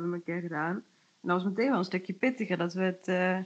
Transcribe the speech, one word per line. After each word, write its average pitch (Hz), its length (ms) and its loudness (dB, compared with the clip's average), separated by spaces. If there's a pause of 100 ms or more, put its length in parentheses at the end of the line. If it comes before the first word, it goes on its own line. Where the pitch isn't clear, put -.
we 175 60 0
hem 175 80 0
een 170 60 -8
keer 175 180 -2
gedaan. 165 340 -2
En - 540 -10
dat 180 120 4
was - 20 -4
meteen 208 260 2
wel 247 80 4
een 175 60 2
stukje 185 300 -4
pittiger, 226 440 0
dat 170 160 0
we 185 80 -2
het, 185 260 0
eh, 185 380 2